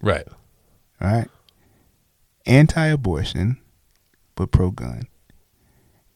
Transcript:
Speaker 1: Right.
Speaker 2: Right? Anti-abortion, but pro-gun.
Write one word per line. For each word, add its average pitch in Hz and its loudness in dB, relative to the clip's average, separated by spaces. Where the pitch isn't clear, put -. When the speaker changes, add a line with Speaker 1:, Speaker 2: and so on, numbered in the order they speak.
Speaker 1:
Right. 95 -2
Speaker 2:
Right? 101 0
Anti-abortion, 127 2
but 90 -6
pro-gun. 90 -4